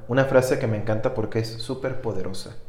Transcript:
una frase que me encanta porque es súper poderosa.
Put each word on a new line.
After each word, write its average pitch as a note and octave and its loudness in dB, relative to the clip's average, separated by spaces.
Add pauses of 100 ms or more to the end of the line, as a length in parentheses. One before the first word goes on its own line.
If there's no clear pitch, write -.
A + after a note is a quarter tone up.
una C3+ 4
frase C3 4
que C3 0
me A2 0
encanta G#2+ 0
porque A2 0
es A2+ -2
súper - -4
poderosa. G2 -2 (120)